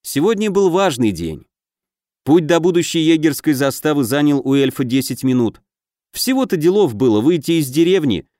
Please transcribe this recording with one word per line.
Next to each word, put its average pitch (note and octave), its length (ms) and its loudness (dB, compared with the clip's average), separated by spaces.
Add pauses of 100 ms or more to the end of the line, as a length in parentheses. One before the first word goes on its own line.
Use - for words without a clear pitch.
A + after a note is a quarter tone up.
Сегодня G#3 500 -2
был F#3+ 200 2
важный D3 420 0
день. D#2+ 320 -8 (800)
Путь D#3 220 2
до E3 140 2
будущей E3+ 400 0
егерской D#3 520 0
заставы C#3+ 520 -2
занял C#3+ 380 0
у C3+ 120 0
эльфа C3+ 300 0
десять B2+ 380 -4
минут. B2 380 0 (540)
Всего-то C4 420 -2
делов E3+ 380 2
было G#2+ 260 2
выйти E3 400 0
из C#3 80 -2
деревни D3+ 580 0 (140)